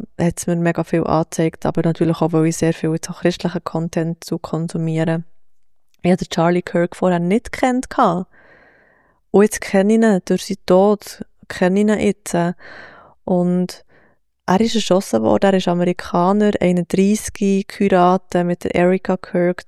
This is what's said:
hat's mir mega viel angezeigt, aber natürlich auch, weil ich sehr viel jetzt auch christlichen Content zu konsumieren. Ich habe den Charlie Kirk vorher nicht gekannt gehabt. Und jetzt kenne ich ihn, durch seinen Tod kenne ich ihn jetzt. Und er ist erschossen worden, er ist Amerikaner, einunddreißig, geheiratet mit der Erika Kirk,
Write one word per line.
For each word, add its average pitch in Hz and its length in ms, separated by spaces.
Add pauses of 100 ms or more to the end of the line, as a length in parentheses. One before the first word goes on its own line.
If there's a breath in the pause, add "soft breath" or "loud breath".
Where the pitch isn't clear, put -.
(180)
hat's - 280
mir 175 100
mega 170 280
viel 165 200
angezeigt, 160 600
aber 170 160
natürlich 165 380
auch, 165 120
weil 160 140
ich 165 100
sehr 165 160
viel 160 200
jetzt - 180
auch - 100
christlichen 175 440
Content 165 600
zu 165 140
konsumieren. 160 880 (760)
Ich 175 80
habe 180 140
den - 40
Charlie 175 340
Kirk - 340
vorher 180 220
nicht 180 340
gekannt 254 380
gehabt. 185 400 (1040 soft breath)
Und 196 80
jetzt - 180
kenne 202 340
ich 226 60
ihn, 214 240
durch - 220
seinen - 180
Tod 196 600 (240)
kenne 185 320
ich 208 80
ihn 214 100
jetzt. - 380 (880 loud breath)
Und 180 600 (640 soft breath)
er 185 140
ist 226 140
erschossen 202 480
worden, 214 240
er 196 80
ist 185 140
Amerikaner, 180 920
einunddreißig, 196 1040
geheiratet 185 800
mit 175 180
der - 100
Erika 185 420
Kirk, 180 520